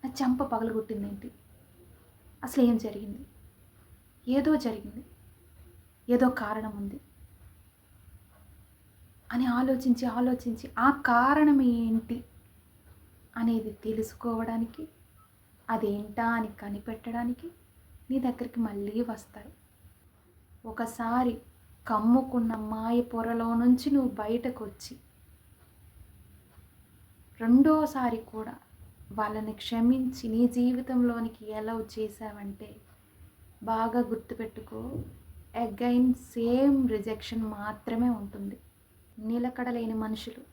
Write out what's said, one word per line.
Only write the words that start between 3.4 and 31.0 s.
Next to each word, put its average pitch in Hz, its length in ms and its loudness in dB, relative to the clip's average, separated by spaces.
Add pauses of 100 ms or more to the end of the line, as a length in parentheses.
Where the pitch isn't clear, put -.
ఏదో 277 280 4
జరిగింది, 226 500 -6 (1040)
ఏదో 247 200 6
కారణం 220 460 -4
ఉంది 202 260 -8 (2250)
అని 247 140 2
ఆలోచించి, 254 600 2
ఆలోచించి 247 760 -2
ఆ 254 120 6
కారణం 277 680 6
ఏంటి 233 640 0 (1080)
అనేది 226 380 0
తెలుసుకోవడానికి, 226 1120 -4 (840)
అదేంటా 214 600 -2
అని 226 180 0
కనిపెట్టడానికి 226 1040 -8 (580)
నీ 262 100 0
దగ్గరికి 240 400 -4
మళ్ళీ 208 420 -4
వస్తారు. 220 500 -8 (1160)
ఒకసారి 226 760 -2 (460)
కమ్ముకున్న 233 680 4
మాయ 220 460 0
పొరలో 233 520 -2
నుంచి 247 380 6
నువ్వు 262 180 4
బయటకు 240 560 -4
వచ్చి - 320 -16 (2500)
రెండోసారి 269 760 4
కూడా 220 380 -10 (560)
వాళ్ళని 214 420 -4
క్షమించి 247 760 0
నీ 233 180 4
జీవితంలోనికి 240 1080 0